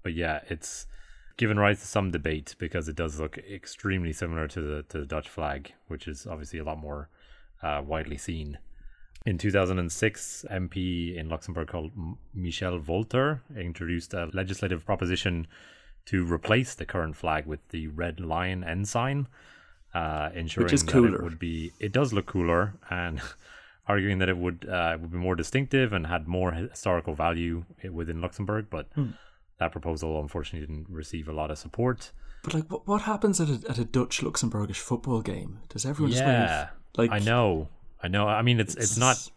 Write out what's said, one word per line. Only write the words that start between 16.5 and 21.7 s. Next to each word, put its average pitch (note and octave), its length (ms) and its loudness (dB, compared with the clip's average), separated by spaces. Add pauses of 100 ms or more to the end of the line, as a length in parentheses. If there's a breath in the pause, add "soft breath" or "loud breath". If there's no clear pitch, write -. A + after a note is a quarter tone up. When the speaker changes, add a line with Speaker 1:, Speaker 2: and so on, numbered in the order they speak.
Speaker 1:
the - 100 -8
current D#2+ 300 -2
flag D#2 300 0
with D2+ 240 -8
the D#2+ 180 -6
red E2 320 -4
lion F2+ 460 -2
ensign, A#2 600 0 (680 soft breath)
uh, D#2 420 0
ensuring E2+ 300 0
Speaker 2:
Which F2 80 6
is C3+ 100 6
Speaker 1:
that E2 80 0
Speaker 2:
cooler. A#2 240 8
Speaker 1:
it - 80 -2
would E2 160 -6
be, E2 400 -4